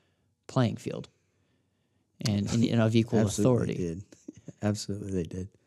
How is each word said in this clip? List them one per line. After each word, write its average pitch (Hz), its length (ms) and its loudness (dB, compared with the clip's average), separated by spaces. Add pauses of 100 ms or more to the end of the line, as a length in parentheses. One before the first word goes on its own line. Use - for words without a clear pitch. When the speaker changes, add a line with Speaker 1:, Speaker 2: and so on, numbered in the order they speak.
(480)
Speaker 1:
playing 113 280 2
field - 320 -8 (1160)
and, 104 260 0
and, 117 120 4
and 113 160 2
of 110 160 4
equal 113 240 4
Speaker 2:
Absolutely 113 540 2
Speaker 1:
authority. - 0 -
Speaker 2:
they 85 200 -4
did. 98 80 -12 (280)
<laughs> - 320 -18
Absolutely 101 500 -4
they 92 100 -2
did. 90 260 -8 (180)